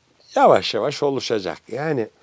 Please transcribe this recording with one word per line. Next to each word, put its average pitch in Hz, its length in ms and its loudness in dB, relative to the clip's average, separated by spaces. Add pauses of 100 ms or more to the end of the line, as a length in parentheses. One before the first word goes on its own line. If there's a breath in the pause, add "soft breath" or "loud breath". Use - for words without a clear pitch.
(360)
Yavaş 160 380 4
yavaş 123 280 -4
oluşacak. 113 560 -4 (140)
Yani, 135 360 -4 (140)